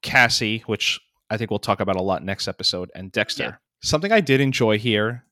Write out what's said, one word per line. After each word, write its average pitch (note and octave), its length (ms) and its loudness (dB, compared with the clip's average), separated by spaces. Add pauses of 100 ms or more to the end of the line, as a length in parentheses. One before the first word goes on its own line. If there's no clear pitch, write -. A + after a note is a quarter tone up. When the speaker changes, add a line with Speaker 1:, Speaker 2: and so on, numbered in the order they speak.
Speaker 1:
Cassie, A#2 640 2
which - 340 -2 (300)
I A2 60 -2
think A2 140 -6
we'll G2+ 100 0
talk - 200 0
about F#2+ 160 0
a F2+ 60 -2
lot F#2+ 220 -2
next G2 240 -6
episode, F2+ 460 -4
and F#2 180 -12
Dexter. - 300 -2
Speaker 2:
Yeah. - 120 -6 (280)
Speaker 1:
Something E3 300 0
I A3 80 6
did C3+ 200 4
enjoy B2 380 2
here A2 540 0